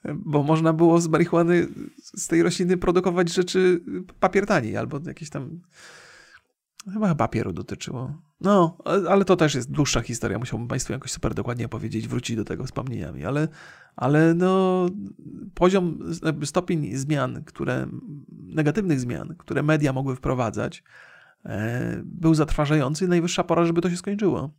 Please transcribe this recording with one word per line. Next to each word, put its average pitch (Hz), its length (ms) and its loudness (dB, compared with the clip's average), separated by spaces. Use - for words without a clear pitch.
E, 147 120 -8
bo 147 180 2
można 160 300 4
było 165 280 6
z 165 60 -2
marihuany, 170 600 4
z - 300 -12
tej 170 160 4
rośliny 175 340 2
produkować 180 560 2
rzeczy, 180 500 2
papier 196 260 2
tani 110 320 0
albo 120 280 -6
jakieś 147 240 -12
tam, 160 320 -10
chyba 208 220 2
papieru 107 380 -2
dotyczyło. - 680 -10
No, 180 440 4
a-, 170 240 0
ale 196 160 4
to 190 100 6
też 147 200 2
jest 123 160 -4
dłuższa 139 300 0
historia. 113 380 -4
Musiałbym 120 280 -6
państwu 123 260 -4
jakoś - 180 -8
super - 220 -2
dokładnie 117 320 -4
opowiedzieć, 110 420 -6
wrócić 120 280 -4
do 110 100 -4
tego - 180 -8
wspomnieniami, 104 600 -8
ale, 143 220 0
ale 156 380 4
no, 185 520 2
poziom, 180 460 4
jakby 147 220 -2
stopień 165 520 -2
zmian, 135 460 -4
które, 131 440 -4
negatywnych 151 680 0
zmian, 120 380 -8
które 143 260 -4
media 147 300 2
mogły 135 220 -2
wprowadzać, 123 680 -4
e, 117 600 -4
był 160 280 2
zatrważający 151 720 2
i - 20 0
najwyższa 175 360 2
pora, 170 220 2
żeby 170 160 2
to 185 80 0
się 175 80 -2
skończyło. 180 600 -2